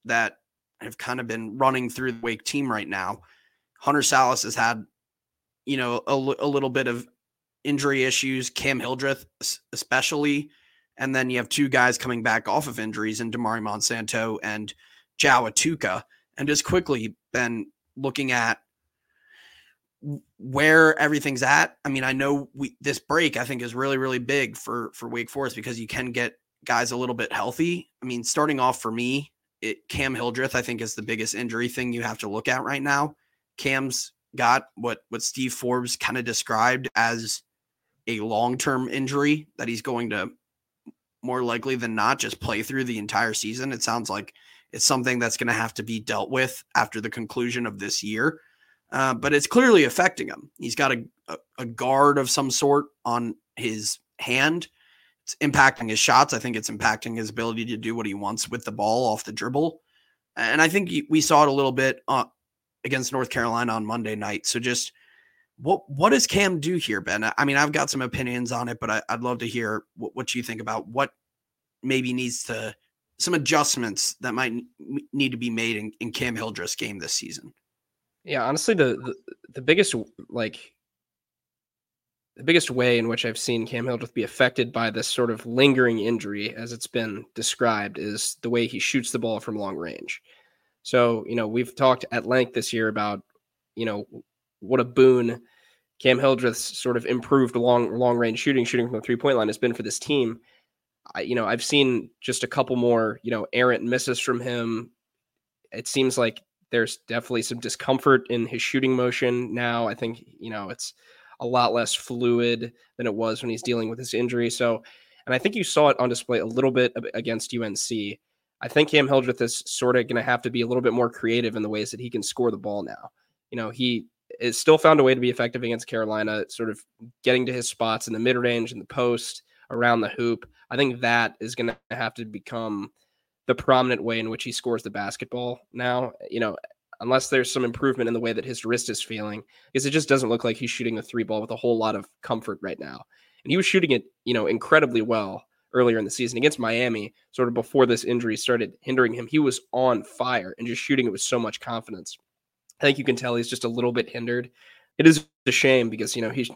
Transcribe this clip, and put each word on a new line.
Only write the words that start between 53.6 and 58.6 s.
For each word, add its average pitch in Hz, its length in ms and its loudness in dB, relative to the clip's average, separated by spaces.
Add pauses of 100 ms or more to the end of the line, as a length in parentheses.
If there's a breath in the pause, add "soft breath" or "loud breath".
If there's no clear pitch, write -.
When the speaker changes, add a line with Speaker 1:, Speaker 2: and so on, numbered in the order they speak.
Speaker 1:
hand. 147 480 0 (560 soft breath)
It's - 120 -10
impacting 139 520 4
his 107 100 0
shots. 131 360 6
I 113 40 -2
think 117 180 -4
it's 107 140 -6
impacting 110 460 -2
his 110 140 -6
ability 113 340 -4
to 113 140 -6
do 113 180 -4
what 110 100 -4
he 98 80 -4
wants 101 360 -6
with 120 160 -8